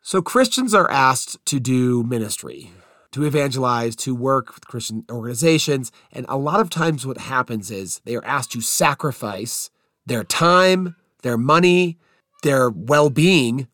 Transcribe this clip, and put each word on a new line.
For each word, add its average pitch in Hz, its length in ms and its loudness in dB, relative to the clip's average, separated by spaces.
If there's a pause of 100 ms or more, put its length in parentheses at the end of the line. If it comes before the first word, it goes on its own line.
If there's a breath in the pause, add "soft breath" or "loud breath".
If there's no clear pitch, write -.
So 185 200 -2
Christians 247 520 0
are 190 180 4
asked 131 560 0
to 139 120 -2
do 123 440 2
ministry, 107 680 -8 (400 soft breath)
to 143 120 -4
evangelize, 127 760 0
to 131 160 -4
work 127 400 0
with - 140 -20
Christian 113 420 -10
organizations. 123 800 0 (200 soft breath)
And 127 180 -12
a 135 80 -4
lot 151 220 0
of 190 100 0
times 156 380 -2
what 131 120 -8
happens 120 520 -6
is 95 320 -10
they 117 120 -6
are - 100 -8
asked 131 260 -4
to 120 100 -8
sacrifice 123 1080 -4 (360)
their 117 180 -4
time, 180 720 2 (260)
their 120 160 -2
money, 170 600 4 (460)
their 135 260 2
well-being 139 1040 2